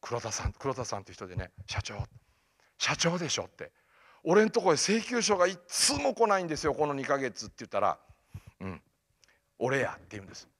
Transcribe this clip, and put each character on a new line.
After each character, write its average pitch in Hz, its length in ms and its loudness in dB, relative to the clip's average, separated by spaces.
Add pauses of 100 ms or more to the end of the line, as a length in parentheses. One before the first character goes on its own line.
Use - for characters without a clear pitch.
「黒 120 180 -4
田 110 120 -6
さ - 160 -4
ん、 101 60 -2
黒 139 200 -4
田 123 120 -6
さ 107 120 -6
ん 98 40 -8
っ - 20 -18
て - 80 -20
い - 20 -18
う - 20 -18
人 98 120 -12
で 90 80 -10
ね、 90 160 -8 (160)
社 - 160 -4
長、 104 200 -8 (760)
社 143 160 0
長 170 240 0
で 165 100 -4
し - 80 0
ょ」 90 80 -2
っ - 40 -16
て。 - 220 -14 (540)
「俺 196 200 8
ん 220 40 2
と 226 120 2
こ 185 120 6
へ 143 40 4
請 214 240 2
求 240 200 -2
書 208 160 2
が 180 80 6
い 185 120 0 (100)
つ - 260 2
も 285 220 0
来 233 100 4
な 196 140 4
い 185 40 -2
ん 170 40 -4
で 156 80 -2
す 139 100 -4
よ、 143 80 2
こ 147 140 2
の 143 80 0
二 135 100 -4
ヶ 143 140 2
月」 123 280 -6
っ - 20 -12
て - 100 -20
言 117 80 -12
っ - 20 -18
た 101 100 0
ら、 95 200 2 (600)
「う 92 60 -10
ん、 87 160 -10 (800)
俺 131 200 0
や」 123 180 -2
っ - 20 -20
て - 60 -20 (120)
言 101 40 -10
う - 20 -16
ん 95 40 -18
で - 60 -18
す。 - 140 -20 (120)